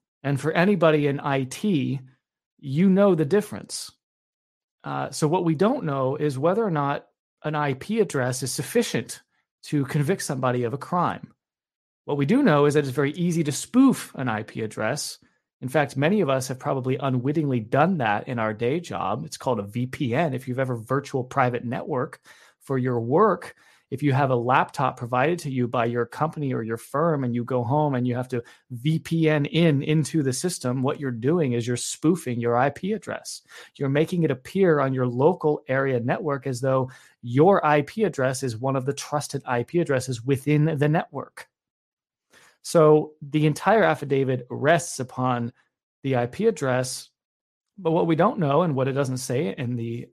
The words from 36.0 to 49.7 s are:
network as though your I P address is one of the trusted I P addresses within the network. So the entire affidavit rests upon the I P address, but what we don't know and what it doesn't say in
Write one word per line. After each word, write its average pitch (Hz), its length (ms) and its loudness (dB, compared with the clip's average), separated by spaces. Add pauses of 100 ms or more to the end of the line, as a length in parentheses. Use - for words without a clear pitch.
network 139 460 -4
as 123 140 -6
though 131 300 0 (320)
your 151 420 4
I 151 180 4
P 214 220 -4
address 135 380 -2
is 123 140 -4
one 135 200 -2
of 127 80 -2
the 139 80 -2
trusted - 540 -6
I 120 160 0
P 165 160 -4
addresses 131 440 0
within 147 540 2
the 147 120 2
network. - 600 -4 (1200)
So 151 540 6
the 151 260 0
entire 190 380 4
affidavit 135 640 0
rests 135 500 0
upon 123 540 -4 (500)
the 131 140 -2
I 120 100 0
P 190 200 -4
address, 131 640 -2 (640)
but 170 160 -2
what 175 140 2
we 165 100 2
don't 202 220 2
know 147 240 4
and 165 120 0
what 127 140 0
it 135 40 -2
doesn't 131 260 -2
say 147 360 -4
in 123 220 -6